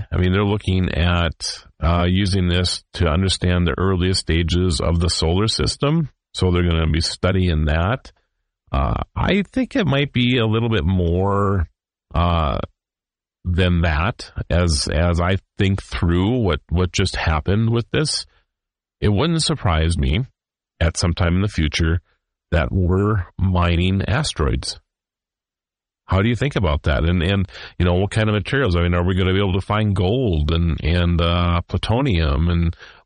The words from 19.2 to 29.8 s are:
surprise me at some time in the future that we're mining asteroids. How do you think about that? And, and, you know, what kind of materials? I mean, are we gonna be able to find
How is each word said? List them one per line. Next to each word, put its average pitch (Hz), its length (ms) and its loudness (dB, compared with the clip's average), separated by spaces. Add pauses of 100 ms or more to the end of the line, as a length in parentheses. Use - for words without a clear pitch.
surprise 82 540 0
me 71 280 0 (540)
at 82 160 0
some 85 180 0
time 87 220 0
in 92 60 2
the 104 60 0
future 80 540 0 (500)
that 80 180 0
we're 95 560 0 (140)
mining 90 680 2
asteroids. 80 720 -4 (1300)
How 92 160 0
do 104 60 2
you 120 80 0
think 139 220 -4
about 78 260 0
that? 73 220 0
And, 87 180 2
and, 98 240 0 (320)
you 90 60 2
know, 90 80 4
what 95 180 0
kind 110 160 0
of 107 80 2
materials? 104 400 0
I 85 60 2
mean, 87 120 2
are 87 120 0
we 92 100 0
gonna 92 180 2
be 95 60 2
able 101 140 0
to 92 120 -2
find 104 300 0